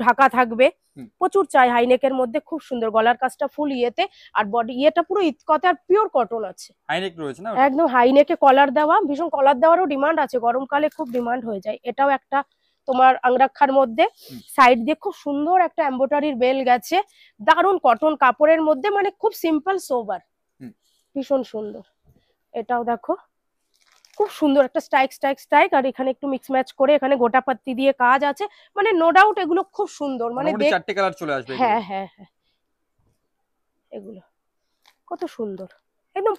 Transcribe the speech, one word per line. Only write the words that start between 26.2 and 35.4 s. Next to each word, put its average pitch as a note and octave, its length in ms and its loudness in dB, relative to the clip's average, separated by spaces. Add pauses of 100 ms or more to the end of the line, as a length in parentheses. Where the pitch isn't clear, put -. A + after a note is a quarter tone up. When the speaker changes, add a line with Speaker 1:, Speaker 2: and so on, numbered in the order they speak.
Speaker 1:
মিক্স - 220 -10
ম্যাচ C4 140 0 (100)
করে C#4 200 4
এখানে C4+ 240 0
গোটা A#3+ 240 2
পাত্তি C4 320 -6
দিয়ে C4+ 140 0 (120)
কাজ B3+ 160 2 (100)
আছে, G4 140 -8 (320)
মানে G4+ 140 0 (100)
no E4 160 2
doubt G4+ 280 4
এগুলো E4+ 180 -2 (140)
খুব G4 120 -6 (100)
সুন্দর, C4 300 -6 (100)
মানে - 100 -4
Speaker 2:
মোটামুটি C#4 160 -4
Speaker 1:
দেখ-, D4+ 100 2
Speaker 2:
চারটে F#3 220 -6
কালার F#3+ 240 -2
চলে D#3 180 -6
আসবে B2+ 140 -10
এগুলো। A3+ 100 -4
Speaker 1:
হ্যাঁ, A3 260 0
হ্যাঁ, G3 260 -10
হ্যাঁ, G3 160 -20 (1600)
এগুলো G3 280 -18 (920)
কত F4 120 -10 (140)
সুন্দর, F#3+ 320 -10 (480)